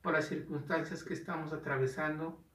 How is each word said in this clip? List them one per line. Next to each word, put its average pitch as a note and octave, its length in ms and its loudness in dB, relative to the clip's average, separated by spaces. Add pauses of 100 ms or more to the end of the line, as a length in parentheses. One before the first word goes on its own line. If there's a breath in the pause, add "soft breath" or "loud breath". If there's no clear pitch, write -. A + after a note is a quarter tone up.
por E3 140 2
las D3+ 140 4
circunstancias D#3+ 760 -2
que - 80 -4
estamos D#3 400 -4
atravesando D3+ 880 0 (120)